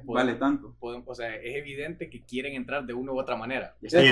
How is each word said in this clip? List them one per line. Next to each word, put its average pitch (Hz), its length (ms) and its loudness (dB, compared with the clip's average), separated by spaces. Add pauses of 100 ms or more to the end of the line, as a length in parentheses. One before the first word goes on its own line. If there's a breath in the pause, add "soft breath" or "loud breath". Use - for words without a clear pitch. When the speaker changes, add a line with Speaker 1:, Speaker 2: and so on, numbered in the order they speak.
Speaker 1:
po-, 117 100 -6
Speaker 2:
vale 123 200 4
Speaker 1:
podemos, 113 60 -6
Speaker 2:
tanto. 139 400 0
Speaker 1:
podemos, 120 280 -8
o 127 80 -8
sea, 117 200 -6
es 120 200 -8
evidente 147 540 -8
que 117 160 -18
quieren 135 300 -6
entrar 131 320 -4
de 120 80 -6
una 131 180 -4
u 131 60 0
otra 127 180 -2
manera. 120 420 -6
Speaker 3:
Es - 140 -6
Speaker 2:
Es 175 100 8
Speaker 3:
que 135 80 10